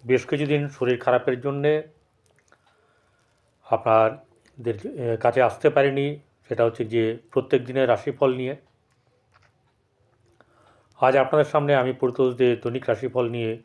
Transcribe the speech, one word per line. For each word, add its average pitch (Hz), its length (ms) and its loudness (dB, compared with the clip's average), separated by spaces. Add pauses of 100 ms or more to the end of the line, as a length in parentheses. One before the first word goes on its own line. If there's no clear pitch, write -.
বেশ 123 220 4
কিছুদিন 147 320 -2 (140)
শরীর 123 280 -2
খারাপের 127 400 0
জন্যে 143 280 0 (1900)
আপনাদের, 113 1080 -2 (280)
এ, - 20 -4 (180)
কাছে 123 240 2
আসতে 113 280 0
পারিনি, 139 300 0 (400)
সেটা 120 200 -2
হচ্ছে 113 160 -4 (120)
যে 117 80 2 (300)
প্রত্যেক 131 360 0
দিনের 127 240 0
রাশিফল 131 380 0 (100)
নিয়ে। 127 140 -6 (2500)
আজ 131 80 6 (100)
আপনাদের 147 280 2
সামনে 143 200 2 (100)
আমি 127 180 -2
প্রত্যেক 123 520 2 (100)
দৈনিক 123 280 -6
রাশিফল 127 360 -2 (100)
নিয়ে 113 140 -4 (140)